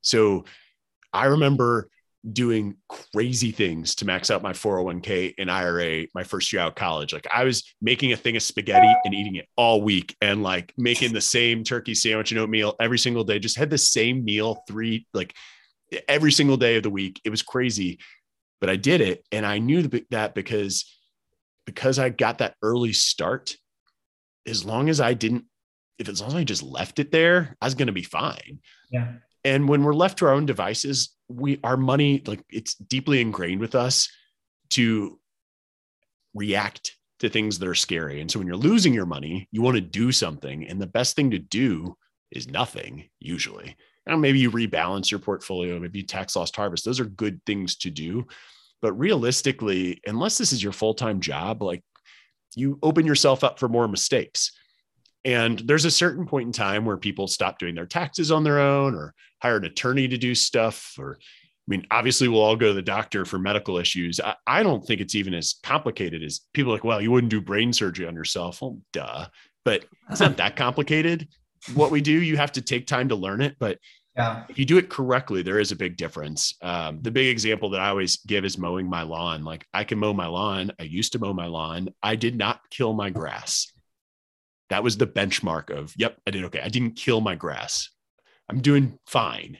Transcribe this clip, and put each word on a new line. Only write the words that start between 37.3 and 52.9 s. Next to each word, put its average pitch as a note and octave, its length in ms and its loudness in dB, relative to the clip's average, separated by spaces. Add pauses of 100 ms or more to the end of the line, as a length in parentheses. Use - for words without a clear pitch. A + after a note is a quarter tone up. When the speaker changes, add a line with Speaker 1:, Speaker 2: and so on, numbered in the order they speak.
Speaker 1:
that F#2 100 -4
are F2 60 -4
scary. D2+ 460 -2
And E2 100 -10
so A2+ 80 -4
when F#2 80 -4
you're F2 100 -4
losing E3+ 380 4
your F#2+ 120 0
money, D#2+ 440 -6
you A2 120 -2
wanna B2 180 4
do F#2+ 320 0
something. D2+ 560 -4
And F#2 120 -6
the F#2+ 60 -4
best A#2+ 300 0
thing C#3 160 4
to F#2+ 60 0
do F2+ 580 -2 (340)
is - 180 -12
nothing, D2 600 -8 (120)
usually. - 560 -8 (300)
Now, D#3+ 100 0
maybe C#3 220 6
you B2 120 6
rebalance F#2+ 600 -2
your G2+ 100 -4
portfolio, F2+ 580 -4
maybe F2+ 220 -8
you G2 60 -10
tax F#2+ 300 -6
loss E2+ 180 -4
harvest. G2 300 -4
Those B2+ 160 -2
are B2 40 0
good G2+ 420 -4
things G2 320 -2
to F2+ 120 -6
do. E2+ 360 -6 (540)
But G#2+ 140 0
realistically, A#2 1120 0
unless B2+ 320 -2
this A3 140 2
is A2 100 -2
your G2+ 100 -2
full-time A2 480 0
job, F#2 420 -4
like, F2+ 200 -4 (760)
you C#3 260 -2
open D#3+ 240 4